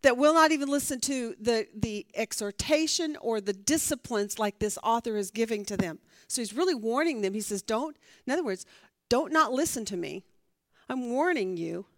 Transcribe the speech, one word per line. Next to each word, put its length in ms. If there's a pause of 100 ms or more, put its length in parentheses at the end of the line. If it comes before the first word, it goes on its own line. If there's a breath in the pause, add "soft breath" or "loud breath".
that 140
will 180
not 180
even 160
listen 320
to 400
the, 340
the 400
exhortation 1040
or 200
the 120
disciplines 880
like 200
this 240
author 340
is 140
giving 340
to 120
them. 220 (300 soft breath)
So 120
he's 120
really 220
warning 480
them. 120
He 60
says, 220
"Don't," 340 (300 soft breath)
in 60
other 120
words, 220 (420 soft breath)
don't 240
not 200
listen 340
to 100
me. 280 (640 soft breath)
I'm 220
warning 460
you. 300 (120)